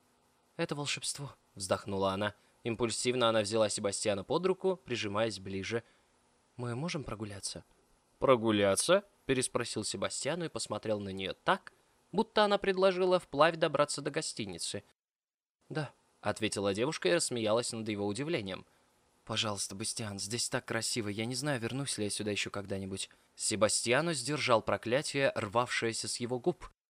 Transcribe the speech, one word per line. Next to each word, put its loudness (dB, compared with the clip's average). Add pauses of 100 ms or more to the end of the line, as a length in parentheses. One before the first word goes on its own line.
(580)
«Это -2
волшебство», -6 (200)
вздохнула 0
она. 0 (300)
Импульсивно 0
она 4
взяла 2
Себастьяна -2
под 0
руку, 0
прижимаясь -2
ближе. -6 (760)
«Мы -6
можем -6
прогуляться?» -10 (560)
«Прогуляться?» 6 (220)
переспросил -2
Себастьян -4
и -6
посмотрел -4
на -6
нее -4
так, -2 (380)
будто 4
она 4
предложила 4
вплавь 4
добраться 2
до -4
гостиницы. -6 (840)
«Да», -6 (280)
ответила 0
девушка 0
и 4
рассмеялась 0
над -6
его -2
удивлением. -4 (600)
«Пожалуйста, -4
Бастиан, -6
здесь -4
так -4
красиво, -4
я -2
не -4
знаю, -2
вернусь -4
ли -2
я -2
сюда -2
еще -2
когда-нибудь». -6 (260)
Себастьяно 2
сдержал 2
проклятие, 0
рвавшееся 0
с -6
его -2
губ. -2 (200)